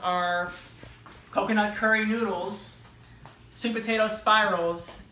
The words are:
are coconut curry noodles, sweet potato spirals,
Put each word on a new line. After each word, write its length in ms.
are 500
coconut 440
curry 300
noodles, 720
sweet 240
potato 340
spirals, 960